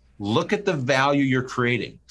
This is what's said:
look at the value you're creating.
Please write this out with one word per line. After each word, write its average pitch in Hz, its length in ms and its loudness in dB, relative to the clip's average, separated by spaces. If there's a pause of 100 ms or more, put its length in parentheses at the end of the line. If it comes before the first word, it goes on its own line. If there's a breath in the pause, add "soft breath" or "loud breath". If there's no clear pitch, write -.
(200)
look 113 340 0
at 208 120 -2
the 185 80 0
value 139 500 2
you're 127 200 2
creating. 120 560 -2 (120)